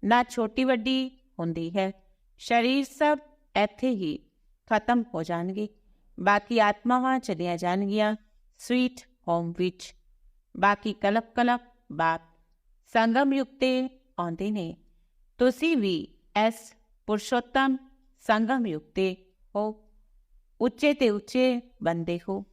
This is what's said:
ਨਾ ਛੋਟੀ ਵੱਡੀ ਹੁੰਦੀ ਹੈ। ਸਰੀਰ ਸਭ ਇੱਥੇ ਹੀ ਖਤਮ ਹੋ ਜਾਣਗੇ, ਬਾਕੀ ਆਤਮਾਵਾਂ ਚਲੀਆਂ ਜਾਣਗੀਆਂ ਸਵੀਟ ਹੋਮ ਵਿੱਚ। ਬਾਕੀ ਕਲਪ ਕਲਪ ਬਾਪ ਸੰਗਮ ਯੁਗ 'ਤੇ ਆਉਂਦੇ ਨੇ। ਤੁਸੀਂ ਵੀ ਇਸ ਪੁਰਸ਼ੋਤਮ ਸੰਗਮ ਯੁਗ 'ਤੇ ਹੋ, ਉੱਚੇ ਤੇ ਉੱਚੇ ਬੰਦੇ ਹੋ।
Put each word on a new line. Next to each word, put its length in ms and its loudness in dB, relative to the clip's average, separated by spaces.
ਨਾ 200 4
ਛੋਟੀ 400 -2
ਵੱਡੀ 460 0
ਹੁੰਦੀ 380 -4
ਹੈ। 160 -2
ਸਰੀਰ 460 0
ਸਭ 340 0
ਇੱਥੇ 340 0
ਹੀ 280 -4
ਖਤਮ 340 2
ਹੋ 80 -4
ਜਾਣਗੇ, 460 -6
ਬਾਕੀ 380 2
ਆਤਮਾਵਾਂ 600 2
ਚਲੀਆਂ 380 -4
ਜਾਣਗੀਆਂ 600 0
ਸਵੀਟ 420 -2
ਹੋਮ 300 -2
ਵਿੱਚ। 360 -4
ਬਾਕੀ 360 2
ਕਲਪ 420 -2
ਕਲਪ 260 2
ਬਾਪ 300 0
ਸੰਗਮ 400 2
ਯੁਗ 140 0
'ਤੇ 420 -2
ਆਉਂਦੇ 320 -4
ਨੇ। 260 -6
ਤੁਸੀਂ 380 2
ਵੀ 240 0
ਇਸ 280 -6
ਪੁਰਸ਼ੋਤਮ 680 0
ਸੰਗਮ 460 0
ਯੁਗ 160 -6
'ਤੇ 340 -2
ਹੋ, 340 -6
ਉੱਚੇ 340 2
ਤੇ 160 2
ਉੱਚੇ 500 0
ਬੰਦੇ 460 -2
ਹੋ। 240 -6